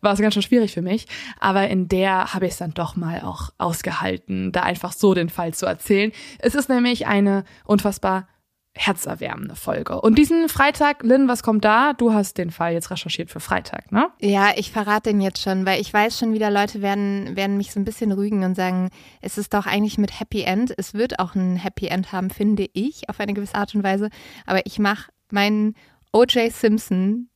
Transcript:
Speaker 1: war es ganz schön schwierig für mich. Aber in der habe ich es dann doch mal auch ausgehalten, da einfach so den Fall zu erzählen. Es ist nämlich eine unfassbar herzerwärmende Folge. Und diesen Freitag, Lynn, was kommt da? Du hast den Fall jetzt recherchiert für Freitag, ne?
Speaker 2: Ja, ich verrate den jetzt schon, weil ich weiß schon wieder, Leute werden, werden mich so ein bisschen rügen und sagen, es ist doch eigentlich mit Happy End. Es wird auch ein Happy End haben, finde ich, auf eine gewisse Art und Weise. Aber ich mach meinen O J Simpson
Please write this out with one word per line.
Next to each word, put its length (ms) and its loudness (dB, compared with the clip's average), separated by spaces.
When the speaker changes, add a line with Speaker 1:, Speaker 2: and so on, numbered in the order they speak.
Speaker 1:
war 120 2
es 60 0
ganz 160 2
schön 80 0
schwierig 280 2
für 120 -6
mich. 240 -2
Aber 280 2
in 200 0
der 480 0
habe 100 0
ich 60 -2
es 80 -10
dann 160 -6
doch 200 -4
mal 260 -6
auch 360 -10
ausgehalten, 920 -4
da 100 0
einfach 320 -2
so 220 4
den 140 0
Fall 260 -6
zu 100 -6
erzählen. 460 0
Es 140 0
ist 160 0
nämlich 380 2
eine 360 4
unfassbar 640 0
herzerwärmende 760 -4
Folge. 460 -6
Und 160 6
diesen 320 4
Freitag, 540 0
Lynn, 240 6
was 160 0
kommt 220 2
da? 280 4
Du 200 2
hast 240 0
den 140 -4
Fall 220 -2
jetzt 180 -4
recherchiert 380 -8
für 100 -12
Freitag, 520 -6
ne? 160 2
Speaker 2:
Ja, 360 4
ich 160 -4
verrate 400 0
den 100 4
jetzt 200 -2
schon, 240 0
weil 160 2
ich 120 -8
weiß 240 2
schon 160 0
wieder, 180 0
Leute 300 0
werden, 540 -2
werden 220 0
mich 160 -4
so 60 -4
ein 60 0
bisschen 260 -2
rügen 320 0
und 120 0
sagen, 340 0
es 160 -8
ist 160 -6
doch 120 0
eigentlich 320 0
mit 220 -2
Happy 240 -6
End. 340 0
Es 160 -8
wird 260 -2
auch 160 -4
ein 200 0
Happy 320 -6
End 240 -2
haben, 180 -4
finde 440 0
ich, 360 -6
auf 100 -8
eine 140 -4
gewisse 220 -6
Art 200 -2
und 80 0
Weise. 260 0
Aber 200 0
ich 140 -12
mach 300 0
meinen 440 2
O 100 8
J 280 2
Simpson 840 0